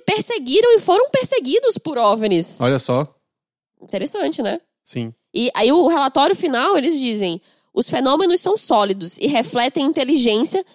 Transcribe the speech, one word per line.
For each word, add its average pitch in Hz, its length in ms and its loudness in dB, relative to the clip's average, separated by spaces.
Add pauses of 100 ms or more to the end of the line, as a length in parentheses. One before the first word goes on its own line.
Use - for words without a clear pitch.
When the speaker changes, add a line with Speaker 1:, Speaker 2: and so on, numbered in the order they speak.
Speaker 1:
perseguiram 415 680 2
e - 40 8
foram 440 300 2
perseguidos 494 640 0
por 294 220 -6
ovnis. 214 640 0
Speaker 2:
Olha 131 180 2
só. 131 340 -4 (720)
Speaker 1:
Interessante, 302 600 -6
né? 208 180 -4 (240)
Speaker 2:
Sim. 113 280 -8 (220)
Speaker 1:
E 240 200 0
aí 233 180 4
o 330 160 4
relatório 294 480 0
final, 311 420 0
eles 294 200 0
dizem, 208 420 -4 (340)
"Os - 160 -4
fenômenos 320 500 0
são 403 160 -2
sólidos 196 640 0
e - 80 -2
refletem 262 580 -2
inteligência 277 800 0 (100)